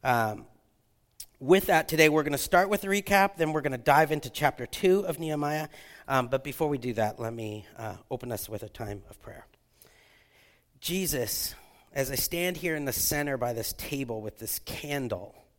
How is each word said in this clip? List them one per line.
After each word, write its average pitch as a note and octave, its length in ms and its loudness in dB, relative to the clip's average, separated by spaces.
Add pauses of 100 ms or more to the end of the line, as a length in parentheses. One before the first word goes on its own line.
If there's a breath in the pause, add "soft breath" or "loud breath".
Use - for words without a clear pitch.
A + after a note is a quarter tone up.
Um, A#2 400 2 (920)
with F3+ 280 4
that, D#3+ 240 4
today D#3 180 6
we're D3+ 160 4
gonna C#3+ 140 -2
start F#3 320 4
with G3+ 160 0
a - 20 -4
recap, G3 480 4
then D#3+ 160 0
we're D#3 80 0
gonna C3+ 180 -2
dive D3 360 6
into C#3 160 -4
chapter C3+ 360 0
two F#3+ 400 2
of D#3+ 140 -4
Nehemiah. D3+ 480 -2 (400 loud breath)
Um, B2+ 220 2
but C3+ 160 0
before D3 240 -2
we C#3+ 80 0
do A#2+ 160 -4
that, G#2+ 260 0
let A2+ 140 -4
me, G#2+ 320 -8 (120)
uh, A2 200 -8 (120)
open B2+ 220 -6
us - 160 -6
with A2 160 -10
a G#2+ 60 -14
time G#2 400 -10
of - 120 -20
prayer. - 260 -18 (1300 soft breath)
Jesus, D#3 760 -2 (360 soft breath)
as C3+ 180 -2
I C#3 60 -4
stand F3 420 -2
here D#3+ 200 -2
in D3 80 -4
the - 80 -2
center D3 420 0
by A#2+ 160 -2
this A2+ 220 -4
table A#2+ 480 -6
with G#2+ 180 -10
this - 200 -6
candle B2 760 -6 (240)